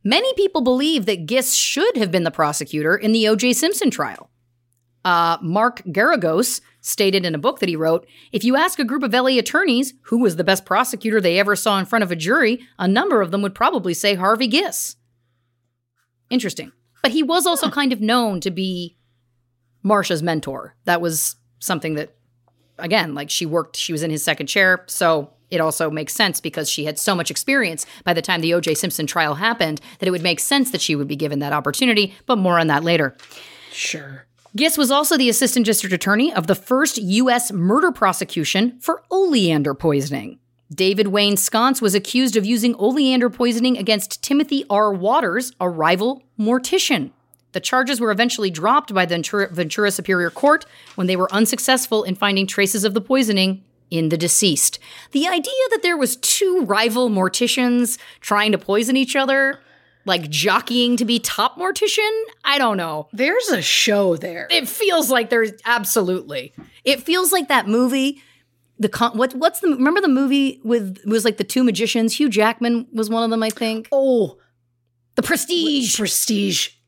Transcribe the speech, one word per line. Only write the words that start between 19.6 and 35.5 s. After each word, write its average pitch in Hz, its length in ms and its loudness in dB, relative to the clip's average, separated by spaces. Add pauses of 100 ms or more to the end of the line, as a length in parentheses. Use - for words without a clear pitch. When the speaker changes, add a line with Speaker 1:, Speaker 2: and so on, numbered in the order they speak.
Speaker 1:
Marsha's 190 400 2
mentor. 156 520 -6 (100)
That 175 160 2
was 160 340 -4 (240)
something 160 360 -4
that, 147 200 -10 (640)
again, 170 380 -2
like, 143 140 -10
she - 160 -4
worked, 160 320 -4
she - 160 -6
was 156 100 -4
in 165 80 -4
his 151 120 -6
second 151 240 -2
chair, 185 400 2
so 160 440 0 (180)
it 160 120 -2
also 160 280 -2
makes 151 240 -8
sense 190 280 0
because 156 280 -6
she - 160 -4
had 151 140 -6
so 202 160 0
much 165 160 -4
experience 196 540 -2 (180)
by 180 100 0
the 165 80 -2
time 170 200 -2
the 165 120 0
O 175 60 2
J 165 160 -2
Simpson 156 320 -4
trial 151 280 0
happened 170 440 -2 (200)
that 190 80 -2
it 185 40 0
would 180 100 -4
make 170 200 -2
sense 269 300 0
that 175 100 -4
she 160 140 -2
would 143 120 -4
be 143 80 -6
given 143 240 -4
that 143 140 -4
opportunity, 196 600 0 (120)
but 254 120 0
more 180 220 2
on 165 80 2
that 147 160 2
later. 165 320 0 (560)
Speaker 2:
Sure. 139 540 -10 (300)
Speaker 1:
Gist 311 220 2
was 269 140 2
also 285 240 2
the 254 140 4
assistant 240 360 2